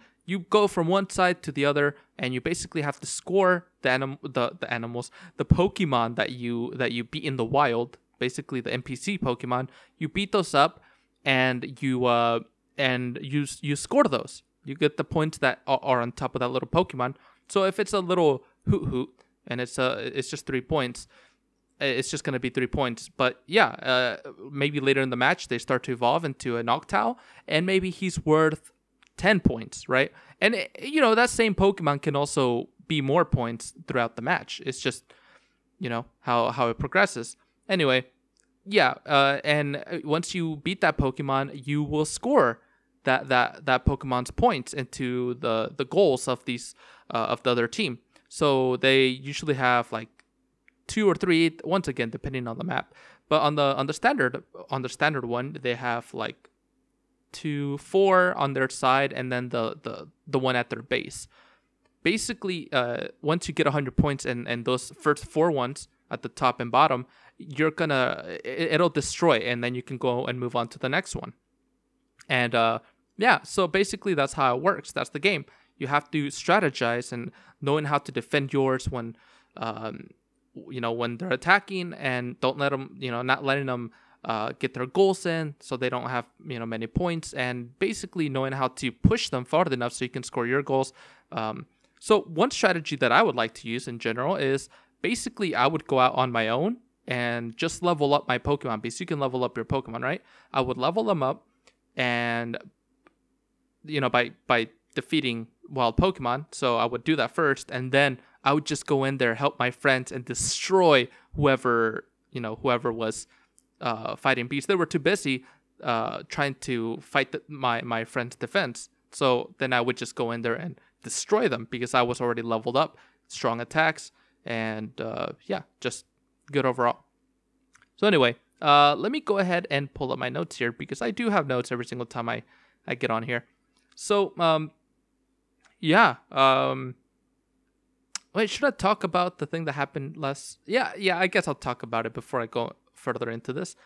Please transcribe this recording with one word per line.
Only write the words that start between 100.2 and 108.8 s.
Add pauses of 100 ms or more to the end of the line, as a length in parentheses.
I
would
level
them
up (500)
and, (1300)
you
know,
by, (160)
by (280)
defeating (220)
wild
Pokemon.
So
I
would
do
that
first,
and
then (240)
I
would
just